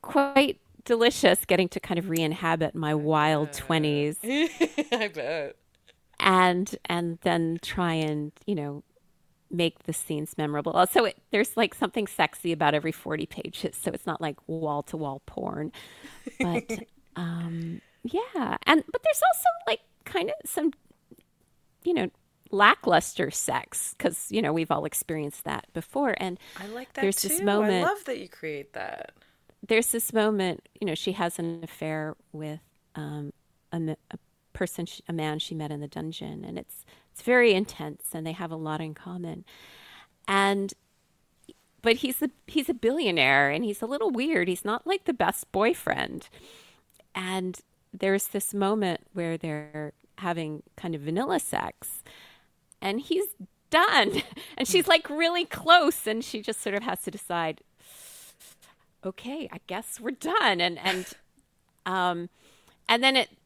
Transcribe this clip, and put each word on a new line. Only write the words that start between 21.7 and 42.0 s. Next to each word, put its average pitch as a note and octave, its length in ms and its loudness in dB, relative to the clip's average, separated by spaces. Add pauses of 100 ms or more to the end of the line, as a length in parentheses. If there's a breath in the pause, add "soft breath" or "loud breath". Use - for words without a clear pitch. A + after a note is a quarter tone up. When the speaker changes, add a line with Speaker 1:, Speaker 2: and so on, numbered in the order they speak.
Speaker 1:
you E4+ 100 2
know, - 160 0 (400)
lackluster G3 800 4
sex, - 680 -6
'cause, - 320 -2
you G#3+ 120 0
know, D3 100 0
we've E3 180 0
all D#3 140 0
experienced - 600 -6
that D3 280 -6
before. B3 460 -2
And F3+ 200 -4 (180 loud breath)
Speaker 2:
I F#3+ 100 -14
like A#3 280 -14
that - 80 -2
Speaker 1:
there's G3 200 2
this D4 160 2
Speaker 2:
too. G3 60 0
Speaker 1:
moment G#3 400 4
Speaker 2:
I E4+ 40 4
love G4+ 160 -2
that B3+ 140 -6
you F#3 100 -12
create D3 460 -10
that. - 380 -10 (540 soft breath)
Speaker 1:
There's A3+ 260 4
this A#3 200 -2
moment, G#3+ 560 2 (120)
you G#3 60 -2
know, D#3+ 80 0
she F#3 180 -4
has F3 260 -2
an E3+ 240 -4
affair D#3 540 -6 (160)
with, D#3 280 -10 (340)
um, D3 380 -8 (400)
a E3+ 40 -6
m-, D#3 200 -4 (140)
a - 80 -14 (340)
person, F3 340 -4
sh-, - 220 -16
a E3+ 40 -6
man D#3 260 -2
she - 160 -8
met D#3 160 -6
in D3 100 -8
the D3 80 -8
dungeon, D#3 560 -10
and D#3+ 140 -10
it's, - 260 -16 (280 soft breath)
it's - 100 -18
very A#3+ 320 6
intense, D3+ 580 -4
and D#3+ 140 -6
they D#3+ 60 -4
have E3+ 180 -8
a E3 60 -8
lot D#3 240 -4
in D#3 140 -8
common. F3 500 -10 (840 loud breath)
And, G3 460 2 (1120)
but A#3 140 4
he's B3+ 260 -4